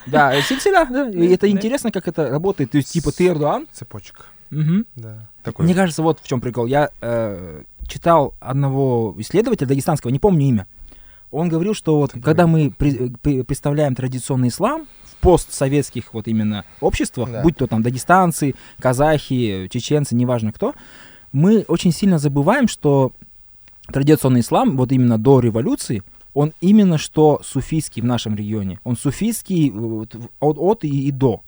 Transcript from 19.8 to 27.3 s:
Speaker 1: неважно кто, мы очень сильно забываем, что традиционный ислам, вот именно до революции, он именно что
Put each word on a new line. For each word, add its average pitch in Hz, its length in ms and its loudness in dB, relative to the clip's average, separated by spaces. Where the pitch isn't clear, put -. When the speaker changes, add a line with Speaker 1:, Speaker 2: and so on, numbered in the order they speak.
Speaker 1:
неважно 120 360 0
кто, 226 220 -4
мы 185 360 4
очень 170 240 0
сильно 185 260 0
забываем, 147 500 2
что 139 440 0
традиционный 139 500 4
ислам, 175 360 0
вот 123 140 0
именно 123 280 2
до 131 200 6
революции, 120 640 -2
он 147 280 -2
именно 190 360 6
что 151 460 2